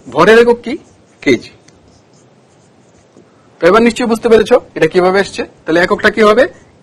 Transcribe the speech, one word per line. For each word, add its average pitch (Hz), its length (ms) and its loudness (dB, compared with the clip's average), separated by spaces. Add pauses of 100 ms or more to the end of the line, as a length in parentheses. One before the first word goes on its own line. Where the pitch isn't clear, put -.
ভরের 196 320 2
একক 233 240 2
কি? 262 140 -10 (440)
কেজি। 123 280 -2 (2000)
তো 165 80 0
এবার 208 140 2
নিশ্চয়ই 233 260 -2
বুঝতে 226 220 -4
পেরেছো 220 320 2 (140)
এটা 160 120 -2
কিভাবে 180 320 0
এসছে। - 240 -8
তাহলে - 360 -6
এককটা 196 300 -2
কি 214 120 -2
হবে? 214 260 2 (360)